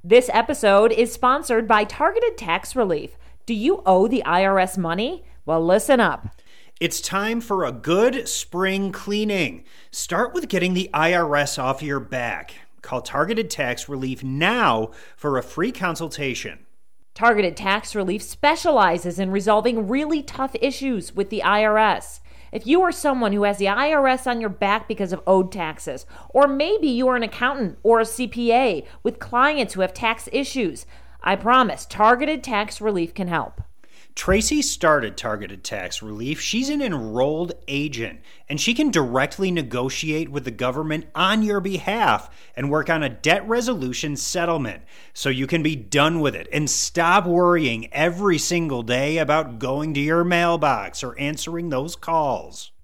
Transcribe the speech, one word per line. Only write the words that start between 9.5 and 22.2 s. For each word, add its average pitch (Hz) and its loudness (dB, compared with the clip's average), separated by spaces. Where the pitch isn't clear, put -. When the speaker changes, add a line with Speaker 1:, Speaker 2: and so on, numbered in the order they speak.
Speaker 2:
Start 233 -2
with 339 -4
getting 185 0
the 180 0
I 160 4
R 165 2
S 143 0
off 131 -2
your 143 -2
back. 117 -6
Call 127 -6
Targeted 196 -2
Tax 123 -4
Relief 131 -6
now 139 2
for 143 -2
a 123 0
free - -2
consultation. 147 -6
Speaker 1:
Targeted 208 2
Tax 202 -2
Relief 202 -2
specializes 196 2
in 190 0
resolving 214 2
really 294 0
tough 269 -6
issues 262 -2
with 196 -2
the 214 -4
I 208 4
R 214 4
S. 214 2